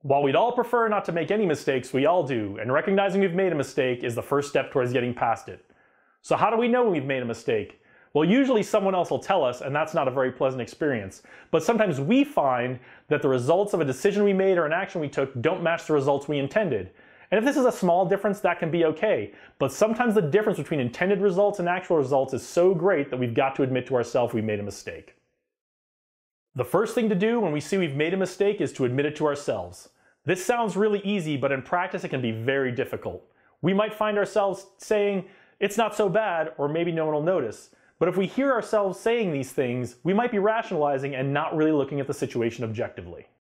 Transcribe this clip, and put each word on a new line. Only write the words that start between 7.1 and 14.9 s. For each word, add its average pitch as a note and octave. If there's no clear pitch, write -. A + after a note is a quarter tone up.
a -
mistake? A2+
Well, D3+
usually B3+
someone F#3+
else E3+
will C#3
tell F#3+
us, B2
and C3+
that's D3+
not D3+
a B2+
very C3
pleasant C3
experience. A2+
But D#3+
sometimes G#3
we A3+
find B2+
that D3
the D3
results D3+
of F#3
a D#3
decision F#3+
we G3+
made F#3+
or E3
an D3
action F3+